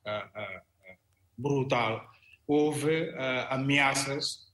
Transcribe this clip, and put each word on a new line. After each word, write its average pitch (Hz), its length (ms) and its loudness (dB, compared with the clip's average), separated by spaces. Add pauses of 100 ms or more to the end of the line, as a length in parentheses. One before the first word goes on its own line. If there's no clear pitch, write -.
eh, 104 200 -4 (100)
eh, 98 260 -10 (280)
eh, 92 80 -20 (420)
brutal, 127 540 0 (520)
houve, 147 480 2
eh, 131 580 -2
ameaças, 139 1040 0